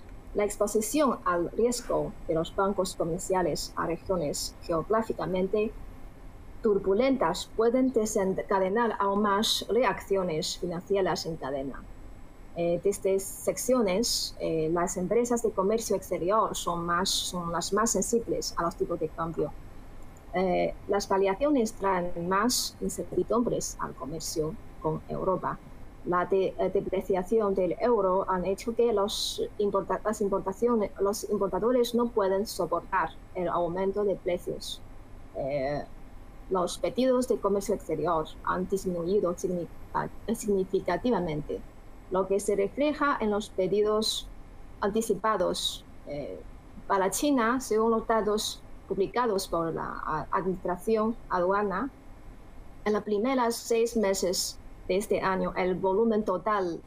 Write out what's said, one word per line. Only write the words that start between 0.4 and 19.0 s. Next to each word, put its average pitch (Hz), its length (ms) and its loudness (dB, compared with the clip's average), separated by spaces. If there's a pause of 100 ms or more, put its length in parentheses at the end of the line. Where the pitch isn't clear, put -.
exposición 214 800 2
al 175 280 0
riesgo 208 600 0 (160)
de 160 60 0
los 160 200 0
bancos 196 440 0
comerciales 175 800 0
a 165 80 -2
regiones 165 680 -2 (100)
geográficamente 190 1080 0 (920)
turbulentas 196 920 2
pueden 254 380 4
desencadenar 208 1040 2
aún 196 240 2
más 208 480 2
reacciones 190 880 2
financieras 180 680 0
en 160 100 -4
cadena. 135 460 -6 (720)
Eh, 170 280 0
desde 196 360 2
secciones, 202 1200 0
eh, 160 340 0
las 175 240 0
empresas 233 460 2
de 208 80 2
comercio 208 440 2
exterior 185 600 2
son 170 280 -2
más, 175 240 0
son 175 440 -2
las 170 200 -2
más 214 200 2
sensibles - 640 0
a 170 60 0
los 170 120 -2
tipos 170 240 -2
de 156 100 -2